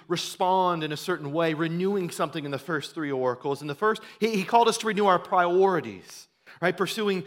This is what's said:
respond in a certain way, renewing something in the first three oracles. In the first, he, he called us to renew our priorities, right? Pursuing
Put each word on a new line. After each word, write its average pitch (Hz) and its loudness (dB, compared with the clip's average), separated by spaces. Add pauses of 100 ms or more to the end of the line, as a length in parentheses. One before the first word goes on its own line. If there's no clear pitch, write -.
respond 180 2
in 151 -4
a 151 -4
certain 151 -4
way, 165 2
renewing 175 -2
something 156 -4
in 143 -8
the 139 -2
first - -6
three 151 -4
oracles. 131 -2
In 151 -10
the 143 -6
first, 214 0 (180)
he, 220 0
he 190 0
called 233 4
us 226 2
to 220 -6
renew 208 2
our 180 6
priorities, 175 0 (340)
right? 180 2
Pursuing 196 -2